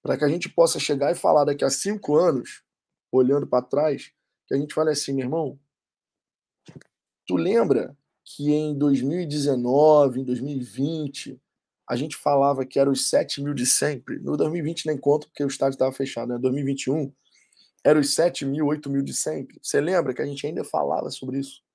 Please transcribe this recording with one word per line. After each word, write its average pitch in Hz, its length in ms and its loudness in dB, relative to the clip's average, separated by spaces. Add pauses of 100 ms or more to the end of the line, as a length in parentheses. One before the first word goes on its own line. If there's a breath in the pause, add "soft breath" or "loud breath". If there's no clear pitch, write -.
Pra 135 160 -2
que 143 60 -2
a 147 60 2
gente 170 200 -4
possa 165 300 2
chegar 143 320 0
e 170 40 0
falar 160 280 4
daqui 143 200 0
a 139 60 2
cinco 196 460 -2
anos, 156 480 2 (480)
olhando 131 340 4
pra 127 160 2
trás, 147 500 -2 (360)
que 135 80 -2
a - 20 0
gente 147 160 -4
fale 156 160 0
assim, 143 240 -4
"Meu 131 120 -2
irmão, 135 340 -4 (1700)
tu - 80 0
lembra 185 600 2 (280)
que 147 280 -4
em 151 240 0
dois 139 260 4
mil 147 180 -2
e 175 60 -4
dezenove, 143 920 4
em 135 40 -4
dois 127 160 -2
mil 143 180 -6
e 123 60 -4
vinte, 143 760 -6 (480)
a 127 80 -4
gente 139 220 -6
falava 139 480 2
que 131 140 -2
era 139 100 4
os 135 180 -2
sete - 340 0
mil 143 120 -4
de 127 120 -2
sempre"? 143 540 -2
No 143 160 -4
dois 156 160 0
mil 175 100 -4
e 147 40 -4
vinte 160 220 -6
nem 151 100 -2
conto, 147 300 0
porque - 160 -6
o 139 40 0
estádio 139 300 -2
tava 135 140 2
fechado, 127 380 -6
né? 123 100 -6
Dois 127 140 0
mil 143 100 -2
e - 20 -4
vinte 135 200 -4
e 127 60 0
um, 151 220 -2 (680 soft breath)
era 151 160 6
os 139 140 0
sete 170 320 0
mil, 143 220 -2
oito 147 220 -2
mil 139 120 0
de 139 120 -6
sempre. 151 480 -6
Você - 180 0
lembra 151 340 0
que - 80 -6
a - 40 -2
gente 143 220 -8
ainda 170 160 -6
falava - 480 -2
sobre 131 280 -8
isso? 139 220 -10 (140)